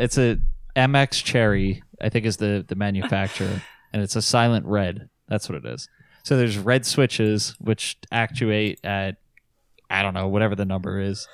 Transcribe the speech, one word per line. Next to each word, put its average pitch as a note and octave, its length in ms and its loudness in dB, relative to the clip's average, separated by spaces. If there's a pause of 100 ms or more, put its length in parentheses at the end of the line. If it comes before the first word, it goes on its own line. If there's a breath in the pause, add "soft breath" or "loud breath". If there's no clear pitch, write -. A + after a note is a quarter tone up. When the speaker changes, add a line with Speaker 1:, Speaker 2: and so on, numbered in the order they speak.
Speaker 1:
it's B2 180 0
a A#2 180 4 (380)
M C3 200 4
X C#3 240 2
Cherry, G2+ 640 2 (180)
I G#2+ 100 -2
think A2 160 0
is G#2+ 120 0
the, G#2 280 0
the F#2 100 -8
manufacturer, G2 880 -2 (140)
Speaker 2:
<laughs> - 180 -16
Speaker 1:
and G#2 100 -2
it's - 120 -4
a A2 60 0
silent A#2 460 2
red. G2 420 -2 (180)
That's G#2+ 220 -4
what E2 80 -6
it A#1 80 -12
is. A#1+ 240 -12 (340 soft breath)
So C#3 140 2
there's A2+ 220 2
red A#2+ 260 2
switches G#2+ 720 2
which - 380 -4 (140)
actuate G#2+ 760 0
at, G2 320 -4 (720)
I G2 140 0
don't F#2+ 100 -2
know, F#2+ 160 -2
whatever G#2 260 2
the G2 80 -2
number F#2+ 380 -4
is, G2 320 -4